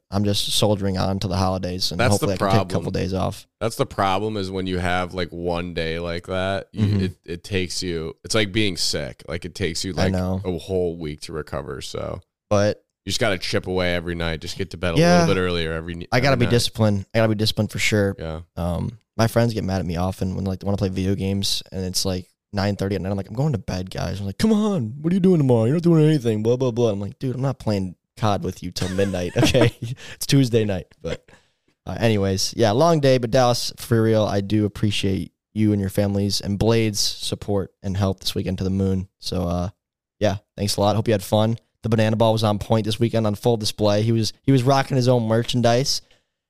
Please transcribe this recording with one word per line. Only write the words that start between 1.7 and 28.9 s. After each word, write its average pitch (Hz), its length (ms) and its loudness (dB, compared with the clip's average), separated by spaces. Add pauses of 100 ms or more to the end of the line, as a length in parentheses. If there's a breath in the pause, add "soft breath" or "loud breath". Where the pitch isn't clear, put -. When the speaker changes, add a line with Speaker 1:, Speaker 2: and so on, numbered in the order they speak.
Speaker 1:
and 87 80 -2
Speaker 2:
That's 123 120 4
Speaker 1:
hopefully 98 240 2
Speaker 2:
the 98 80 0
Speaker 1:
I 98 40 4
can - 20 2
take 95 60 4
a 95 80 2
couple 92 260 -2
Speaker 2:
problem. 95 120 -2
Speaker 1:
days 92 120 -2
off. 95 320 -4 (140)
Speaker 2:
That's 117 160 -4
the 131 100 0
problem, 101 500 0
is 95 140 -4
when 95 160 -4
you 92 120 -2
have, 90 360 0
like, 90 160 -4
one 85 420 -4
day 82 260 -4
like 85 280 -8
that, 92 460 -4
you, 107 140 0
Speaker 1:
Mm-hmm. 101 180 2
Speaker 2:
it, 92 200 -6
it 87 200 -10
takes 92 380 -4
you, 82 420 -4
it's - 100 -4
like 107 180 0
being 104 240 2
sick. - 520 -4
Like, 85 160 -8
it 87 100 -12
takes 85 300 -4
you, 92 120 -6
Speaker 1:
I 98 80 0
Speaker 2:
like, 95 80 2
Speaker 1:
know. 92 320 -2
Speaker 2:
a 92 140 -2
whole 90 400 -2
week 76 240 -8
to 85 100 -12
recover. 71 480 -8
So - 400 -8 (300)
Speaker 1:
But 104 340 2 (220)
Speaker 2:
you 98 40 -4
just 95 100 -2
gotta 101 180 0
chip - 280 -4
away 90 280 0
every 87 200 -4
night. 82 260 -4
Just - 180 -10
get 92 140 -6
to 85 40 -12
bed 85 200 -2
a - 20 4
Speaker 1:
Yeah. 170 220 4
Speaker 2:
little 98 160 2
bit 92 40 0
earlier 85 320 -2
every 82 220 -8
n-, 85 180 -10
Speaker 1:
I 127 80 2
gotta 135 120 4
Speaker 2:
every 123 80 2
Speaker 1:
be 117 60 2
Speaker 2:
night. 98 40 0
Speaker 1:
disciplined. 110 640 2
I 113 40 2
gotta 113 120 4
be 107 60 0
disciplined 107 340 0
for - 80 -8
sure. 101 400 2
Speaker 2:
Yeah. 80 220 -8 (160)
Speaker 1:
Um, 87 420 -4 (180)
my 113 100 4
friends 117 280 2
get 98 100 -2
mad 95 160 -2
at 82 60 -4
me 87 100 -4
often 92 380 -4
when, 92 100 -4
like, 95 160 -4
they 92 60 -12
wanna 101 100 0
play 98 140 0
video 95 240 0
games, 98 480 -2 (100)
and 95 120 -6
it's, 92 200 -2
like, 92 220 -4 (260)
nine 101 220 -2
thirty 98 220 -2
at - 40 -4
night. 92 120 -4
I'm 101 40 -2
like, 98 120 -8
"I'm 101 60 -14
going 143 180 0
to 107 60 -2
bed, 92 340 -6
guys." 90 260 -6
I'm 98 80 -8
like, 95 120 -8
"Come 220 140 2
on, 196 480 0
what 165 120 -2
are - 20 2
you 196 60 2
doing 180 180 6
tomorrow? 123 280 4
You're 135 80 2
not 170 100 0
doing 165 200 6
anything, 117 380 2
blah, 117 140 4
blah, 127 160 0
blah." 117 180 2
I'm 98 80 -2
like, 101 220 -8
"Dude, 131 160 -4
I'm 123 60 -6
not 135 180 -4
playing 98 340 -2 (220)
cod 98 260 0
with 92 180 -6
you 87 120 -8
till - 160 -4
midnight, 92 480 -2